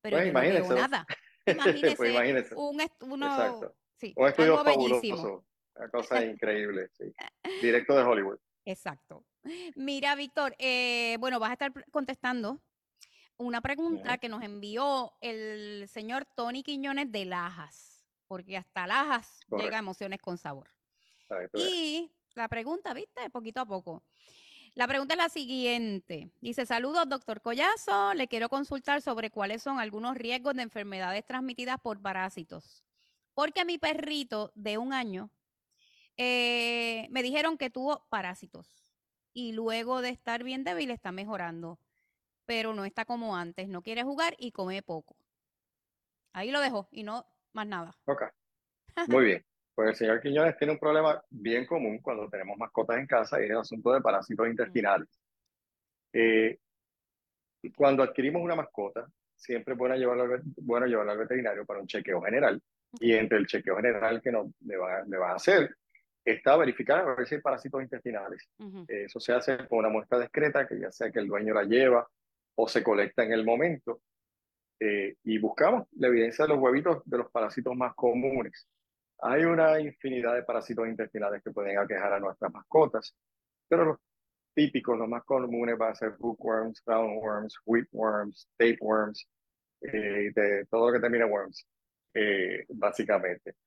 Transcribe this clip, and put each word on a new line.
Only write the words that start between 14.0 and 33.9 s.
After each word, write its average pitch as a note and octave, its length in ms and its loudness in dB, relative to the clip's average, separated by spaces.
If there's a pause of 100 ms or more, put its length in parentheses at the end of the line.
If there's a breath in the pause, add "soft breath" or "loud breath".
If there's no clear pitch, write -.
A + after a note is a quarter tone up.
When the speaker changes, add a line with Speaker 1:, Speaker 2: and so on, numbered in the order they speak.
Speaker 2:
Ujú. B3 80 -2
Speaker 1:
que A#3 100 -8
nos A3 140 -8
envió A3 800 -4
el G#3+ 680 -10
señor A#3+ 380 -8 (100)
Tony B3 260 -6
Quiñones C#4 500 -4
de G3+ 140 -4
Lajas, F3 800 -10 (220)
porque F#3+ 300 -12
hasta F3+ 280 -8
Lajas B3 640 -2
Speaker 2:
Correcto. G#3+ 180 -4
Speaker 1:
llega G#3+ 120 -4
a - 20 -2
Emociones G3 420 -8
con F3 160 -8
Sabor. C#3+ 320 -12 (600)
Speaker 2:
Para F2+ 140 -4
que - 60 -10
tú - 80 -6
veas. F#4+ 140 0
Speaker 1:
Y E4 400 -4 (240)
la A#3 140 -6
pregunta, B3 440 -6
¿viste? G#4 360 -10
Poquito A#3 320 -10
a B3+ 40 -4
poco. F#3+ 380 -10 (720 soft breath)
La B3 140 2
pregunta C#4 240 0
es E4+ 40 2
la E4+ 120 2
siguiente. A#3+ 1000 -4 (120)
Dice, A#3+ 240 -6
"Saludos, C#4 420 0
doctor C4 340 -6
Collazo. G4 720 0
Le C4+ 140 -2
quiero A#3 220 -4
consultar C#4 520 -2
sobre A3 300 -4
cuáles G#3 320 -4
son C4+ 160 -4
algunos A3 380 -6
riesgos B3 380 -4
de B3+ 80 -4
enfermedades G3+ 640 -6
transmitidas B3+ 540 -6
por G#3 220 -8
parásitos. F#3+ 840 -8 (500)
Porque D#4 320 0
mi E4+ 120 -4
perrito D4 800 -4